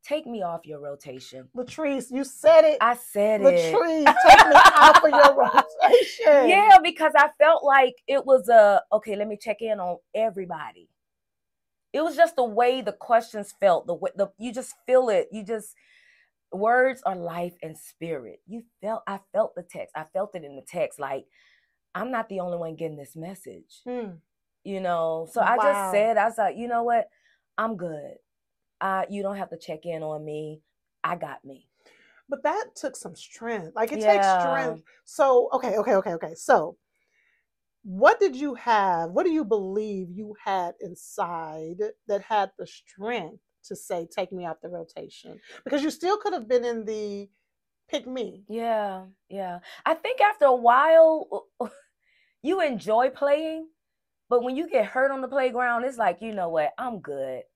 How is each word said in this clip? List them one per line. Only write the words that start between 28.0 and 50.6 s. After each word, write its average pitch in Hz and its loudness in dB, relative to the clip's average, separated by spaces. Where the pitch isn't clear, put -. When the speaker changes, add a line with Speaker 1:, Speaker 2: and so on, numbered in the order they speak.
Speaker 1:
Uh, 190 -4
you 202 -8
don't 196 -6
have 185 -10
to 165 -16
check 160 -14
in 160 -8
on 151 -10
me. 151 -12
I 160 -6
got 151 -16
me." 135 -20
Speaker 2:
But 277 -10
that 403 -6
took - -12
some 180 -18
strength. 220 -12
Like, 226 -4
it 285 -6
takes 208 4
Speaker 1:
Yeah. 190 2
Speaker 2:
strength. 165 -4
So, 262 2
okay, 262 -2
okay, 247 0
okay, 190 -2
okay. 165 -12
So 202 0
what 214 2
did 339 0
you 277 -8
have? 208 -2
What 247 -2
do 359 -2
you 311 -4
believe 196 -6
you 208 -16
had 185 -4
inside 170 -12
that 202 -4
had 202 -4
the 175 -14
strength 208 -12
to - -16
say, 175 -10
"Take 185 -10
me 180 -12
off 160 -10
the - -16
rotation"? - -18
Because 277 -4
you 311 -2
still 381 -4
could 415 -8
have 233 -10
been 247 0
in 233 -8
the 208 -12
pick 285 -8
me. 208 -12
Speaker 1:
Yeah, 214 -6
yeah. 185 -10
I 320 0
think 480 -6
after 415 2
a 262 6
while, 302 4